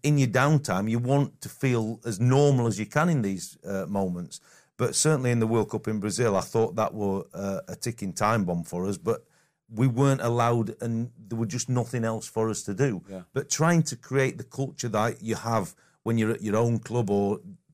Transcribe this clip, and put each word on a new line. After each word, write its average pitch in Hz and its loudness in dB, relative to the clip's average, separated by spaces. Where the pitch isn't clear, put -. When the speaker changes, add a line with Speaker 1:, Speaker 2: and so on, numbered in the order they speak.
Speaker 1:
in 147 4
your 131 4
downtime, 127 2
you 117 0
want 135 0
to - -12
feel 117 -2
as 107 -4
normal 131 6
as 98 -2
you 107 -4
can 160 2
in 147 2
these, 95 -4
uh, 95 -4
moments. 90 -4
But 98 -2
certainly 135 2
in 120 2
the 110 2
World 110 0
Cup - -6
in 107 -2
Brazil, 101 0
I 92 2
thought 110 0
that 110 -2
were, 98 -2
uh, 98 -6
a 92 -12
ticking 101 -6
time 107 2
bomb 87 -2
for 90 -6
us. 101 -4
But 87 -4
we 113 2
weren't 135 2
allowed, 120 2
and 117 -4
there 110 -10
was 113 -2
just 123 -6
nothing 120 -2
else 113 -4
for 110 -2
us 107 -4
to 101 -6
do. 110 0
Speaker 2:
Yeah. 92 -12
Speaker 1:
But - -6
trying 165 4
to - -8
create 131 0
the 120 -12
culture - -8
that 107 0
you 110 -2
have 110 -2
when 117 0
you're 110 4
at 113 -4
your 104 0
own 117 2
club, 113 -2
or 101 2